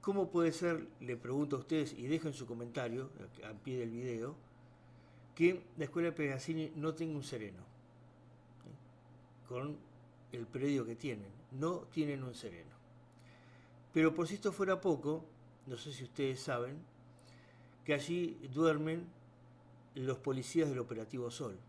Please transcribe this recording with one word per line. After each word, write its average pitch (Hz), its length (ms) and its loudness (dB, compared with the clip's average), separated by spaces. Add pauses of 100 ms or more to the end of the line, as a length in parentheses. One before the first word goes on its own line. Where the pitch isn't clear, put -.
¿Cómo 196 300 2
puede 165 220 6
ser, 170 340 0 (140)
le 123 160 -4
pregunto 135 400 2
a - 20 2
ustedes, 147 340 2
y 120 140 -6
dejen 156 260 2
su 135 140 -8
comentario 120 640 -4 (340)
al 107 120 -10
pie 127 220 -4
del 117 120 -2
video, 120 460 -4 (1000)
que 175 320 6 (100)
la 160 80 0
escuela 170 300 2
Pegazzini 156 640 0
no 156 180 0
tenga 160 220 -2
un 135 80 -4
sereno, 104 360 -8 (1040)
¿eh? - 840 -20
Con 135 280 -4 (560)
el 117 140 -6
predio 131 400 0
que 117 100 -6
tienen? 107 340 -6 (200)
No 156 300 -2 (100)
tienen 143 320 0
un 123 120 -6
sereno. 85 360 -12 (1200)
Pero 156 220 6
por 165 140 0
si 202 80 -4
esto 202 160 0
fuera 190 280 2
poco, 156 460 2 (400)
no 131 100 -6
sé 147 160 -10
si 131 120 -10
ustedes 131 360 0
saben, 123 380 -2 (1040)
que 151 80 4
allí 165 460 2 (160)
duermen 160 520 4 (880)
los 131 240 0
policías 143 500 2
del 135 100 0
Operativo 117 520 -4
Sol. 110 280 -6 (100)